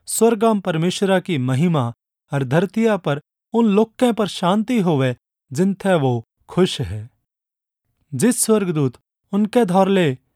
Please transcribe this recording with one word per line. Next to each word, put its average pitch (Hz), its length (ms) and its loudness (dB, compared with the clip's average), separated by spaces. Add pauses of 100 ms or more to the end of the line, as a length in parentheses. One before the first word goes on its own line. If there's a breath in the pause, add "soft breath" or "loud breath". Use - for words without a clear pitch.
"स्वर्गाम 226 540 2
परमेश्वरा 185 600 -2
की 170 180 -4
महिमा, 131 560 0 (400)
और 139 100 -2
धरतिया 196 540 0
पर 147 240 -4 (320)
उन 233 120 2
लोकें 226 480 2
पर 202 140 -2
शांति 208 520 0
होवे, 135 360 0 (380)
जिनथे 185 420 0
वो 127 280 0 (260)
खुश 180 320 0
है।" 107 280 -10 (1040)
जिस 202 280 0
स्वर्गदूत 175 560 0 (340)
उनके 214 340 0
धौरले 180 520 2 (180)